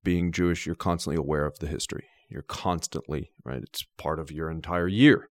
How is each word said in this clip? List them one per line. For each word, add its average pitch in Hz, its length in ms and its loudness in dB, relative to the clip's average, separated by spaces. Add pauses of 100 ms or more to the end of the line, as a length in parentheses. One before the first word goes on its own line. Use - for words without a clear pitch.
Being 87 300 4
Jewish, 87 340 2
you're 85 80 -2
constantly 85 440 -2
aware 76 280 0
of - 140 -8
the 78 80 -6
history. - 380 -6 (220)
You're - 140 -12
constantly, - 880 -4 (140)
right? 64 180 -6
It's - 240 -12 (100)
part 78 220 -2
of 78 140 -10
your 80 180 -4
entire 87 380 -2
year. 113 480 6